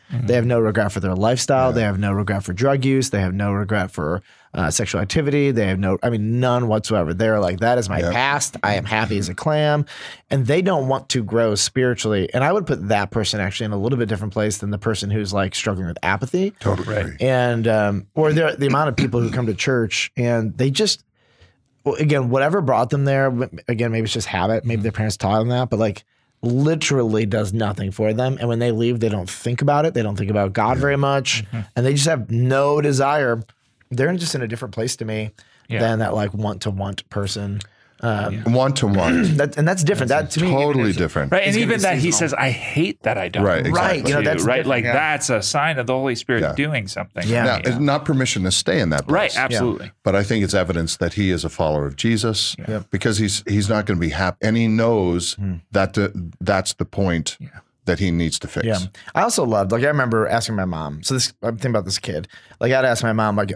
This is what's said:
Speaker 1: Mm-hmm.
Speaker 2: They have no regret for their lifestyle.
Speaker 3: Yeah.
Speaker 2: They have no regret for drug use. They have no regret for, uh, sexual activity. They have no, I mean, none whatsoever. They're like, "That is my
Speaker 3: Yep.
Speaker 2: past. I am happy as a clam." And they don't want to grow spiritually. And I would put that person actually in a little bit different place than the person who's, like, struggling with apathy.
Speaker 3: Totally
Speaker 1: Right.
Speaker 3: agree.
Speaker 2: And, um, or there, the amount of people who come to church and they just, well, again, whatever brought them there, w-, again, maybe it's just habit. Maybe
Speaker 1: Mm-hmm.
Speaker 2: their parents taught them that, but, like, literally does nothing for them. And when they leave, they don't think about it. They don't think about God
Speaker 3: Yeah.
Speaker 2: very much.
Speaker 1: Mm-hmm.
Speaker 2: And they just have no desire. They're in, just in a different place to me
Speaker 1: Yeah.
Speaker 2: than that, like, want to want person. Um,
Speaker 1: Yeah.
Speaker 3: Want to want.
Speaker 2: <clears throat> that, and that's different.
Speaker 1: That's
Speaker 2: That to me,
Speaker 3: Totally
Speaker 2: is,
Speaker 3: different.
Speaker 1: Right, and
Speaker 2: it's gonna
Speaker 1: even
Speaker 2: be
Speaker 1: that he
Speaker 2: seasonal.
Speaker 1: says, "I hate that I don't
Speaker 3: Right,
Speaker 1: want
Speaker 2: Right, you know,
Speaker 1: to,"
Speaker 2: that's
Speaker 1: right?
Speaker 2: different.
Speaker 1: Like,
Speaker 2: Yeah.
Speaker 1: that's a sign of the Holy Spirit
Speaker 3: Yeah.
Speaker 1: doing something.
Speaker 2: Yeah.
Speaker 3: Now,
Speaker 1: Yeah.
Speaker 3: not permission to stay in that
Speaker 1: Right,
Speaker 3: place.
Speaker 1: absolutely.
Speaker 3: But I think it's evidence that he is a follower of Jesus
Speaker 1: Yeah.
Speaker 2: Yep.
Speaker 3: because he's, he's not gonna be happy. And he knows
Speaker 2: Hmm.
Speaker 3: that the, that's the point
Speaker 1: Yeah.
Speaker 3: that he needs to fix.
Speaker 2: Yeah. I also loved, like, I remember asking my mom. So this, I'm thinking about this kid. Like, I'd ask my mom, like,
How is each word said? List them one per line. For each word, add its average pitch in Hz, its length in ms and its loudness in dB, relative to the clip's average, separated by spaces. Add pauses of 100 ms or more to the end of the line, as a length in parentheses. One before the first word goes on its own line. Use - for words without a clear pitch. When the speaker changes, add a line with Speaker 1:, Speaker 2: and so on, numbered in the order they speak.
(100)
Speaker 1:
Mm-hmm. 120 160 -2
Speaker 2:
They 120 80 4
have 120 120 2
no 120 120 2
regret 107 320 2
for - 80 -4
their 92 160 0
lifestyle. 127 540 2
Speaker 3:
Yeah. 120 60 0
Speaker 2:
They 117 80 2
have 101 180 0
no 101 120 0
regret 98 300 0
for 92 100 -6
drug 131 320 2
use. 131 260 2
They 101 100 0
have 92 140 0
no 101 180 0
regret 98 400 -2
for, 85 300 -2 (320)
uh, 82 180 0
sexual 104 280 -2
activity. 143 520 0
They 110 160 2
have 95 100 0
no, 95 240 0
I 120 80 0
mean, 113 300 0
none 123 260 2
whatsoever. 107 480 0
They're 110 240 2
like, 90 220 0
"That 120 180 4
is 101 100 0
my 87 120 -2
Speaker 3:
Yep. 87 120 0
Speaker 2:
past. 139 520 0
I 104 100 2
am 95 120 -2
happy 107 320 0
as 90 100 -2
a 90 60 -8
clam." 151 500 2 (460)
And 135 160 2
they 156 160 2
don't 165 260 0
want 135 220 -2
to 123 120 0
grow 107 320 2
spiritually. 110 800 0
And 123 80 0
I 147 100 2
would 196 140 0
put 101 220 -2
that 101 240 0
person 107 280 -2
actually 101 260 -4
in 104 60 -4
a 104 60 -2
little 117 200 0
bit 117 100 0
different 104 240 -4
place 107 260 -2
than 101 120 -6
the 101 80 -2
person 101 320 -2
who's, 104 220 -2
like, 98 220 -2
struggling 95 320 -2
with 82 160 -8
apathy. 131 560 0
Speaker 3:
Totally 95 300 -2
Speaker 1:
Right. 104 180 -2
Speaker 3:
agree. - 140 -10
Speaker 2:
And, 123 480 2
um, 101 380 0 (100)
or 156 160 2
there, 151 240 2
the 139 100 0
amount 143 220 2
of 127 80 -2
people 120 240 0
who 117 100 0
come 120 160 -2
to 107 80 0
church 117 600 -2
and 117 400 0
they 131 140 0
just, 196 340 -2 (800)
well, 139 120 -2
again, 143 340 2
whatever 143 320 2
brought 123 280 2
them 139 160 0
there, 135 240 2
w-, 123 200 -2 (180)
again, 117 220 0
maybe 113 140 0
it's 110 100 -4
just 113 140 -4
habit. 101 360 0
Maybe 117 140 -2
Speaker 1:
Mm-hmm. 101 60 -2
Speaker 2:
their 110 80 -2
parents 107 240 -2
taught 104 240 2
them 117 80 0
that, 123 200 0
but, - 120 0
like, 107 240 -2 (500)
literally 131 720 2
does 101 260 0
nothing 104 380 -2
for 107 220 0
them. 127 260 0
And 117 100 -2
when 117 120 0
they 120 100 2
leave, 117 300 0
they 113 80 2
don't 95 200 -2
think - 340 -6
about 143 220 2
it. 160 100 -2
They 120 80 0
don't 104 140 -2
think 98 140 -2
about 101 220 0
God 113 240 2
Speaker 3:
Yeah. 127 40 0
Speaker 2:
very 143 160 2
much. 139 500 0
Speaker 1:
Mm-hmm. 113 140 -8 (160)
Speaker 2:
And 123 100 2
they 143 80 2
just 143 140 0
have 131 220 -2
no 135 500 2
desire. 139 600 2 (480)
They're 127 180 0
in, 180 100 -2
just 170 160 -4
in 131 80 -4
a 117 60 -4
different 113 260 -8
place 117 220 -4
to - 80 -10
me 110 260 -4 (380)
Speaker 1:
Yeah. 113 120 -2
Speaker 2:
than 113 200 2
that, 104 140 -2
like, 104 200 -2
want 101 280 -4
to 110 80 -4
want 98 400 -6
person. 101 500 -6 (400)
Um, 104 340 -2
Speaker 1:
Yeah. 110 180 -2
Speaker 3:
Want 135 240 2
to 113 120 0
want. 98 480 2
Speaker 2:
<clears throat> - 20 4
that, 143 180 0
and 151 100 2
that's 185 180 0
different. 143 260 2
Speaker 1:
That's 147 240 0
Speaker 2:
That 151 60 0
to 175 60 2
me, 175 60 2
Speaker 3:
Totally 135 380 2
Speaker 2:
is, 85 60 -2
Speaker 3:
different. 76 360 0
Speaker 1:
Right, 180 100 4
and 196 60 0
Speaker 2:
it's 202 80 2
gonna 226 100 2
Speaker 1:
even 226 120 2
Speaker 2:
be 202 60 -2
Speaker 1:
that 185 100 2
he 160 160 2
Speaker 2:
seasonal. - 80 0 (120)
Speaker 1:
says, - 40 -2
"I 131 160 2
hate 170 540 -2
that 104 120 0
I 92 120 -4
don't 95 160 0
Speaker 3:
Right, 87 180 4
Speaker 1:
want 147 140 0
Speaker 2:
Right, 165 300 0
you 135 60 2
know, 143 80 2
Speaker 1:
to," 135 80 2
Speaker 2:
that's 117 140 2
Speaker 1:
right? 117 140 2
Speaker 2:
different. 123 120 0
Speaker 1:
Like, 123 160 2
Speaker 2:
Yeah. 120 80 0
Speaker 1:
that's 147 380 0
a 113 100 2
sign 147 380 0
of 120 80 -4
the 127 80 0
Holy 131 220 0
Spirit 117 260 0
Speaker 3:
Yeah. 73 120 0
Speaker 1:
doing 139 340 -2
something. - 380 -8
Speaker 2:
Yeah. 117 180 2
Speaker 3:
Now, 123 200 0
Speaker 1:
Yeah. 123 140 0
Speaker 3:
not 143 260 0
permission 131 380 0
to 92 80 0
stay - 300 2
in 85 100 2
that 71 180 0
Speaker 1:
Right, 175 220 2
Speaker 3:
place. - 80 -4
Speaker 1:
absolutely. 120 540 -2 (100)
Speaker 3:
But 95 140 2
I 101 60 4
think 104 220 2
it's 92 100 0
evidence 85 440 0
that 85 160 -2
he 98 160 2
is 82 140 0
a 80 40 -4
follower 76 380 0
of 71 100 -8
Jesus 113 600 0
Speaker 1:
Yeah. - 100 -14
Speaker 2:
Yep. 107 220 -6
Speaker 3:
because 104 280 0
he's, 104 300 0
he's 104 220 0
not 107 160 0
gonna 92 140 0
be 82 100 0
happy. 90 320 -2
And 110 140 2
he 113 120 2
knows 107 640 2
Speaker 2:
Hmm. 98 200 -6 (180)
Speaker 3:
that 98 220 2
the, 101 180 0 (280)
that's 92 340 0
the 87 100 -6
point 87 560 -2
Speaker 1:
Yeah. - 80 -14 (380)
Speaker 3:
that 85 120 2
he 92 120 2
needs 85 280 0
to - 100 -12
fix. - 180 -4
Speaker 2:
Yeah. 107 120 0 (360)
I 160 60 2
also 214 240 2
loved, 101 260 2
like, 117 120 2
I 143 60 4
remember 120 380 2
asking 113 300 0
my 95 80 -2
mom. 78 380 -6
So 131 100 -2
this, 127 300 0
I'm 113 140 -2
thinking 123 160 -4
about 107 120 0
this 98 140 -4
kid. 82 300 -8 (300)
Like, 123 140 2
I'd 131 140 2
ask 120 160 2
my 117 100 2
mom, 107 240 2
like, 98 180 0